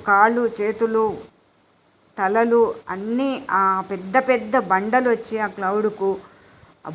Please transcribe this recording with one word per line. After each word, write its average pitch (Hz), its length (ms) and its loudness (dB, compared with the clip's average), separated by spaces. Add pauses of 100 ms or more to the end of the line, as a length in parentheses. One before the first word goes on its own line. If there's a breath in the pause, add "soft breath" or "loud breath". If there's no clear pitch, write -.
కాళ్ళు, 220 440 4 (100)
చేతులు, 220 560 0 (1000)
తలలు 226 560 2 (140)
అన్నీ 233 640 -4
ఆ 190 400 2
పెద్ద 190 280 -2
పెద్ద 247 400 0
బండలు 214 520 0
వచ్చి 226 280 -4
ఆ 214 80 -2
క్లౌడ్కు, 196 720 -2 (680 soft breath)
ఆ 156 80 -10